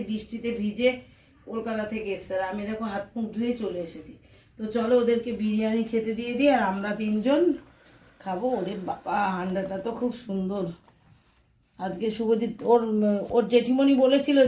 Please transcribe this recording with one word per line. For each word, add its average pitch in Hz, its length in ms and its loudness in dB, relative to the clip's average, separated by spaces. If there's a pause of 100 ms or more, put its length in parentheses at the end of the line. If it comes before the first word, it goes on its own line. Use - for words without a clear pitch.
বৃষ্টিতে 220 400 -6 (100)
ভিজে 208 300 0 (600)
কলকাতা 220 340 -4 (100)
থেকে 208 220 -6
এসছে, - 220 -10
আর 190 140 -2
আমি 208 180 -6
দেখো 220 240 -6
হাত 202 120 -6 (100)
মুখ 226 100 -4 (100)
ধুয়ে 240 260 -2
চলে 175 260 -4
এসেছি। - 260 -16 (440)
তো 220 60 -10 (120)
চলো 226 260 2
ওদেরকে 233 300 0 (100)
বিরিয়ানি 220 400 0 (100)
খেতে 226 280 -2
দিয়ে 240 180 -6
দিই, 285 180 4
আর 233 60 4 (100)
আমরা 196 200 -4 (100)
তিনজন 214 400 2 (800)
খাবো। 196 240 -4 (100)
ওরে 185 160 -2 (160)
বাবা, - 280 -4 (200)
হান্ডাটা 185 480 -4
তো 226 140 -4
খুব 247 120 -2 (140)
সুন্দর। 190 380 -2 (1160)
আজকে 190 280 -4 (100)
শুভজিৎ 226 360 0 (180)
ওর, 240 100 8 (540)
ওর 240 80 4 (100)
জেঠিমণি 262 400 6 (100)
বলেছিল 277 340 4 (100)